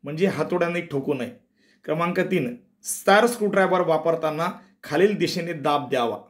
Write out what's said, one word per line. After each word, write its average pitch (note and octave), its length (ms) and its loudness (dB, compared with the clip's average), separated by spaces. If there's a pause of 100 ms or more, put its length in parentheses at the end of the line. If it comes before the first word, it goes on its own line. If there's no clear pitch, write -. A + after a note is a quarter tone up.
म्हणजे D#3 240 -2
हातोड्याने E3+ 540 -2
ठोकू C#3+ 320 -4
नये. B2 160 -6 (560)
क्रमांक E3+ 340 -2
तीन, D3+ 360 0 (280)
स्टार - 420 4
स्क्रूड्रायव्हर G3 560 2
वापरताना D#3+ 680 0 (340)
खालील F#3 320 4
दिशेने E3+ 380 -2
दाब C#3+ 360 -2
द्यावा. A#2 280 0 (120)